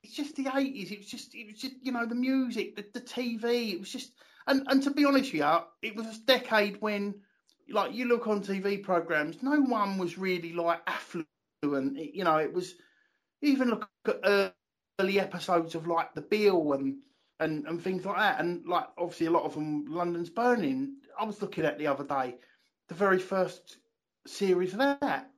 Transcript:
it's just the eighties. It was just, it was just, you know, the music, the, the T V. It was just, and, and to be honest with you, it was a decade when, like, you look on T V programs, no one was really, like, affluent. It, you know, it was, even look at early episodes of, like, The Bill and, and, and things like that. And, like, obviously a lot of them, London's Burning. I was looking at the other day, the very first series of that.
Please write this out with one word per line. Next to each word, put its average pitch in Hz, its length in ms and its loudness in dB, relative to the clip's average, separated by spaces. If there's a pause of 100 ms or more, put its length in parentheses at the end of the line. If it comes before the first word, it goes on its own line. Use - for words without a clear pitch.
it's - 80 -20
just - 240 -8
the 269 180 -4
eighties. 208 380 -2
It 202 60 -12
was - 80 -20
just, - 280 -16
it 214 120 -16
was 208 140 -20
just, 269 220 -10
you 254 80 -4
know, 233 160 0
the 226 80 -4
music, 254 640 0
the, 208 160 -10
the 247 80 -8
T 240 380 -6
V. 233 340 0
It 175 80 -6
was 196 100 -12
just, - 220 -12 (340)
and, 277 220 4
and 269 140 6
to 277 80 2
be 285 160 4
honest 269 260 4
with 156 80 -2
you, 156 180 6 (240)
it 214 140 -8
was 220 100 -6
a 220 200 -12
decade 220 540 4
when, 208 340 -2 (560)
like, 202 240 0
you 247 100 -4
look 240 220 2
on 208 160 0
T 190 180 -4
V 202 180 0
programs, 165 640 0
no 285 180 2
one 208 360 2
was 175 220 -2
really, 180 340 -2
like, 170 340 0
affluent. 143 1120 -4
It, 151 160 -10
you 185 100 -4
know, 160 120 6
it 156 160 0
was, 175 220 -4 (680)
even 254 300 4
look - 180 -2 (180)
at 196 460 2 (480)
early 196 180 2
episodes 175 560 0
of, 160 120 -6
like, 165 280 -2
The 147 60 -8
Bill 180 540 4
and, 135 240 -2 (420)
and, 156 260 -2
and 170 160 -6
things 185 220 -2
like 190 140 -2
that. 196 220 2
And, 170 260 -4
like, 170 200 0 (120)
obviously 170 280 -2
a 165 40 0
lot 170 140 4
of 147 100 -4
them, 151 340 -4
London's 170 420 -4
Burning. 165 680 0 (220)
I 214 60 -2
was 208 160 -8
looking 170 240 -4
at 147 140 0
the 151 80 -2
other 139 180 -2
day, 135 320 -4 (520)
the 175 60 -12
very 185 240 4
first - 600 -4 (480)
series 185 480 2
of 208 60 -6
that. 277 580 0